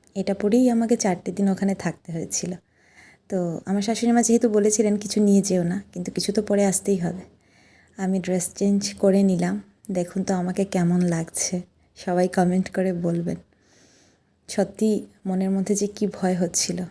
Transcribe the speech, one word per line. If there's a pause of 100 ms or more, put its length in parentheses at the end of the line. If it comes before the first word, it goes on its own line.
(160)
এটা
পরেই
আমাকে
চারটে
দিন
ওখানে
থাকতে
হয়েছিল। (760)
তো
আমার
শাশুড়ি
মা
যেহেতু
বলেছিলেন,
"কিছু
নিয়ে
যেও
না," (100)
কিন্তু
কিছু
তো
পরে
আসতেই
হবে। (760)
আমি
ড্রেস
চেঞ্জ
করে
নিলাম, (280)
দেখুন
তো
আমাকে
কেমন
লাগছে, (440)
সবাই
কমেন্ট
করে
বলবেন। (1120)
সত্যি (200)
মনের
মধ্যে
যে
কি
ভয়
হচ্ছিল।